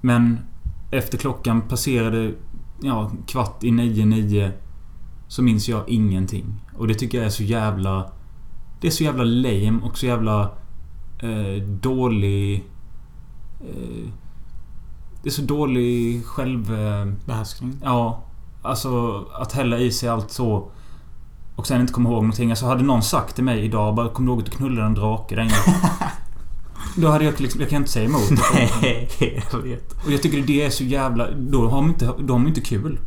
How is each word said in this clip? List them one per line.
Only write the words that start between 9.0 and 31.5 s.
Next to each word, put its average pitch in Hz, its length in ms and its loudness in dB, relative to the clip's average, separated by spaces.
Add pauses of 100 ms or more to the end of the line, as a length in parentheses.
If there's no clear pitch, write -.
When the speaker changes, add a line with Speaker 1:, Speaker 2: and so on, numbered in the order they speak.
Speaker 1:
jävla 131 200 0
lame 117 600 4
och 110 140 -2
så 123 80 0
jävla, 110 360 2 (800)
eh, 101 440 -4
dålig... 101 1040 0 (920)
Eh, 107 480 -10 (1120)
det 147 60 -4
är 135 40 -4
så 151 80 -4
dålig 123 840 0
själv, 123 480 -4
eh, 104 320 -2 (200)
Speaker 2:
Behärskning. 123 580 -6
Speaker 1:
Ja, 120 400 0 (380)
alltså 120 640 -2 (140)
att - 140 -6
hälla 123 240 0
i 120 140 2
sig 117 180 -2
allt 110 220 -2
så 110 400 -2 (840)
och - 120 -6
sen 127 140 2
inte 123 120 0
komma 120 160 4
ihåg 113 140 2
någonting. 110 260 2
Alltså, 113 160 0
hade 127 180 2
någon 127 200 4
sagt - 320 0
till 127 80 0
mig 113 220 2
idag, 107 300 2
bara, 117 140 0
"Kommer 127 180 0
du 123 60 4
ihåg 113 60 2
att 107 120 -2
du - 60 -6
knullade 120 300 0
en 110 60 4
drake 107 420 0
där 113 60 0
inne?" 110 160 4
Speaker 2:
<laughs> - 1400 0
Speaker 1:
Då 165 120 4
hade 151 180 6
jag 147 160 2
liksom, 131 200 0
jag 139 80 0
kan 143 80 4
inte 139 140 4
säga 110 140 4
emot. 156 260 4
Speaker 2:
<laughs> - 220 6
Nej, 117 560 4 (420)
jag 120 80 -2
vet. 123 340 -6 (120)
Speaker 1:
Och 147 60 0
jag 139 100 2
tycker 151 200 2
det 143 240 2
är 135 40 2
så - 140 -2
jävla... 127 480 2
Då 123 380 4